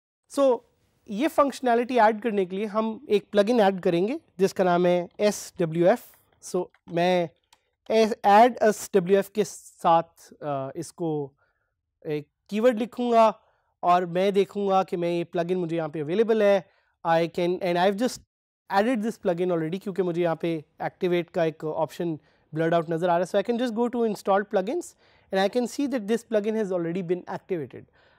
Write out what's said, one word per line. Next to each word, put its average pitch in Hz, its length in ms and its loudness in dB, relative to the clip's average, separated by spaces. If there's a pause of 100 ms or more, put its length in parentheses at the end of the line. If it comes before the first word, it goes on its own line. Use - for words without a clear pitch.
(320)
So 269 280 2 (500)
ये 220 180 -2
फंक्शनैलिटी 254 680 0
ऐड 220 240 4
करने 202 240 -2
के 180 100 -8
लिए 202 100 -4
हम 220 440 -4
एक 208 220 0
प्लगइन 208 280 2
ऐड 196 220 2
करेंगे, 196 380 0 (200)
जिसका 185 240 0
नाम 175 220 2
है 175 240 0 (100)
एस 208 400 -2
डब्ल्यू 170 280 0
एफ़। 240 180 2 (360)
So - 240 -6 (240)
मैं 175 400 0 (640)
एस-, 220 240 2 (100)
ऐड 220 380 6
एस - 320 0
डब्ल्यू 190 220 2
एफ़ 196 180 -2
के 208 80 0
साथ, - 920 -2 (100)
अ, 139 320 -6
इसको 156 600 -6 (680)
एक 151 220 -6 (220)
कीवर्ड 220 300 2
लिखूँगा, 233 480 2 (560)
और 180 220 4
मैं 180 280 0
देखूँगा 190 500 0
कि 185 140 -8
मैं 170 140 -2
ये 170 120 -2
प्लगइन 175 340 -4
मुझे 170 180 -4
यहाँ 160 140 -4
पे 160 100 -8
अवेलेबल 208 440 0
है। 202 220 2 (400)
I 165 220 2
can, 180 320 -2
and 175 180 -2
I've 196 200 2
just 247 240 -4 (480)
added 214 320 0
this 220 160 -6
plugin 180 340 -2
already, 165 320 -2
क्योंकि 196 200 -4
मुझे 175 180 -2
यहाँ 165 200 0
पे 165 240 -4 (160)
एक्टिवेट 175 480 -4
का 175 160 0
एक 160 180 -4
ऑप्शन 160 560 -6 (340)
blurred 165 200 0
out 170 160 0
नज़र 170 200 -2
आ 170 80 2
रहा - 20 0
है। 185 60 -2
So 190 120 -2
I 196 60 0
can 240 140 -2
just 240 180 -4
go 240 140 0
to 240 140 -2
installed 202 480 -2
plugins 214 440 -4 (360)
and 190 80 0
I 196 80 2
can 240 200 -2
see 285 200 -4
that 233 200 -6
this 220 160 -2
plugin 214 320 -2
has 214 160 -4
already 170 300 -4
been 175 260 -4
activated। 156 580 -10 (340)